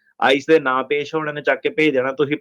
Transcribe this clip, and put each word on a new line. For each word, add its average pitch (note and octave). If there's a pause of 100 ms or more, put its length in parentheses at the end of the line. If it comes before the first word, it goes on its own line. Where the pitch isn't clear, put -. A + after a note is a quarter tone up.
(220)
ਆਈਸ C3+
ਦੇ D#3+
ਨਾਂ C3
ਪੇਸ਼ D3
ਹੋਣ, D3+
ਇਹਨੇ D3
ਚੱਕ C3+
ਕੇ D3
ਭੇਜ D3+
ਦੇਣਾ, C3
ਤੁਸੀਂ C#3+